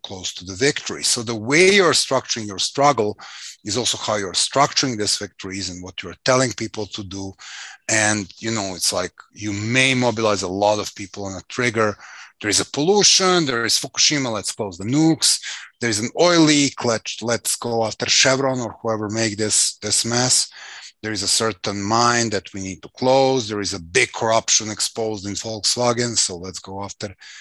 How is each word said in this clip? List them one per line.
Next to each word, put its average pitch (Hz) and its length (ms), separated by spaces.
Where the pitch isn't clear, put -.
close 92 320
to - 100
the 92 120
victory. 104 480
So - 180
the 113 140
way 139 340
you're 190 240
structuring - 540
your 98 100
struggle 120 580
is 101 140
also 113 180
how 107 200
you're 95 180
structuring 135 640
these 104 200
victories 95 520
and 90 140
what 90 180
you're 87 140
telling 127 280
people 107 340
to - 160
do. 98 280
And, 107 400
you 113 100
know, 101 240
it's 87 180
like 90 220
you 104 220
may 123 400
mobilize 113 480
a 95 60
lot 104 320
of - 160
people 101 300
on 95 120
a 90 100
trigger. 110 480
There 107 80
is 95 100
a - 60
pollution, 180 800
there 117 200
is 107 120
Fukushima, 135 560
let's 101 180
close 95 280
the 95 60
nukes. 151 540
There 117 120
is 104 80
an 113 100
oil 170 220
leak, 147 420
let's, - 380
let's 113 340
go 117 300
after 107 240
Chevron 131 500
or 113 220
whoever 107 280
make 110 280
this, - 380
this - 300
mess. 120 440
There 107 80
is 101 100
a 98 60
certain 104 560
mine 117 480
that 101 200
we 98 100
need 95 200
to - 80
close. 131 580
There 104 140
is 95 140
a 95 40
big 87 320
corruption 113 600
exposed 104 560
in 101 60
Volkswagen, 117 840
so - 180
let's 90 240
go 98 220
after 101 340